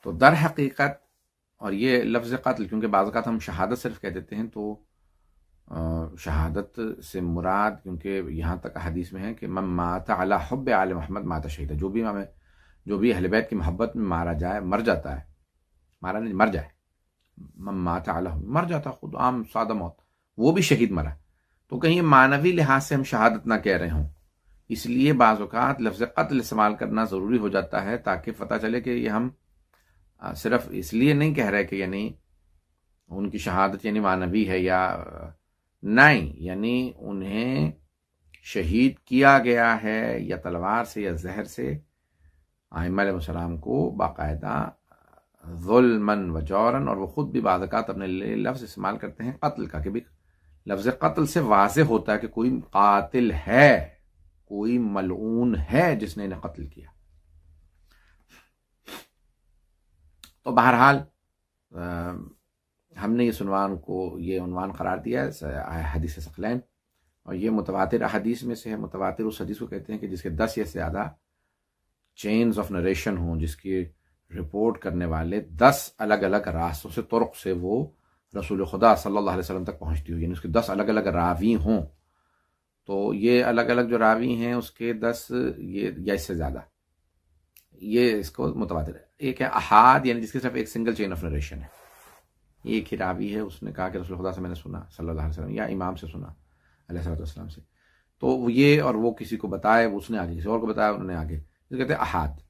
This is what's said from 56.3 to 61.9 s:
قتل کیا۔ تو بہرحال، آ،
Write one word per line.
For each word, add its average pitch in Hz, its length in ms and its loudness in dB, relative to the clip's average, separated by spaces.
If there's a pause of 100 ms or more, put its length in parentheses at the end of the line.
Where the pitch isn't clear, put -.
قتل 76 260 -10
کیا۔ - 240 -20 (3500)
تو 131 80 -6
بہرحال، 123 480 6 (720)
آ، 87 80 -16 (1300)